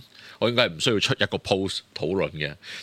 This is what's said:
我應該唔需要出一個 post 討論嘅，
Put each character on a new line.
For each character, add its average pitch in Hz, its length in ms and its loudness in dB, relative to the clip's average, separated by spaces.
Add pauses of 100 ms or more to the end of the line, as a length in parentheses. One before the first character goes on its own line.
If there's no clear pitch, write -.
(400)
我 107 100 2
應 120 60 0
該 117 140 4
唔 80 120 -8
需 131 100 2
要 107 80 4
出 - 160 2
一 - 120 2
個 95 120 0
post 98 420 0 (140)
討 82 200 -2
論 82 160 0
嘅， 76 240 -6 (280)